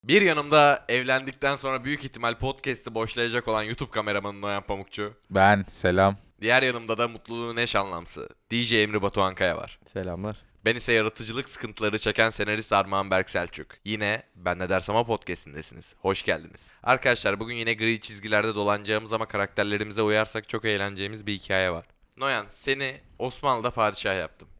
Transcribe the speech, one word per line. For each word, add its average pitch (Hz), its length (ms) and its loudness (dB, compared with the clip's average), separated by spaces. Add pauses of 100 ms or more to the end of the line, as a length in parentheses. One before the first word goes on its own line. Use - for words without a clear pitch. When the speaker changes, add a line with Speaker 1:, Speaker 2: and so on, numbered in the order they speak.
Speaker 1:
Bir 196 120 8
yanımda 147 680 6
evlendikten 131 640 0
sonra 131 280 -4
büyük 139 220 -4
ihtimal 117 320 -2
podcast'i 131 580 -6
boşlayacak 117 520 -2
olan 110 160 0
YouTube 117 280 -6
kameramanı 101 500 -4
Noyan 101 220 -4
Pamukçu. 104 500 -8 (160)
Speaker 2:
Ben, 98 420 8
selam. 95 440 4 (260)
Speaker 1:
Diğer 120 220 6
yanımda 117 340 -2
da 120 100 0
mutluluğun 117 500 -8
eş 117 180 0
anlamsı 87 540 -4 (220)
D 113 100 -2
J 113 200 2
Emre 107 200 0
Batuhan 95 340 0
Kaya 87 220 2
var. - 220 -12 (140)
Speaker 3:
Selamlar. 92 440 -8 (280)
Speaker 1:
Ben 113 100 4
ise 120 180 0
yaratıcılık 113 560 -2
sıkıntıları 107 500 -4
çeken 113 300 2
senarist 107 440 -2
Armağan 98 380 2
Berk 92 180 2
Selçuk. 87 380 -6 (180)
Yine 107 380 -2 (120)
Ben 90 240 -4
Ne 92 100 -4
Dersem 95 260 0
O 117 100 4
podcast'indesiniz. 80 960 -8
Hoş 95 220 0
geldiniz. 82 480 -6 (120)
Arkadaşlar, 120 560 2
bugün 117 160 -8
yine 117 180 -2
gri 110 280 0
çizgilerde 107 540 -2
dolanacağımız 104 580 0
ama 110 120 -2
karakterlerimize 104 760 -2
uyarsak 107 480 0
çok 113 160 -6
eğleneceğimiz 101 600 -4
bir 107 60 -2
hikaye 95 380 0
var. 82 140 -8 (320)
Noyan, 123 320 -2
seni 135 520 -4 (180)
Osmanlı'da 123 520 -2
padişah 104 460 0
yaptım. - 300 -8 (120)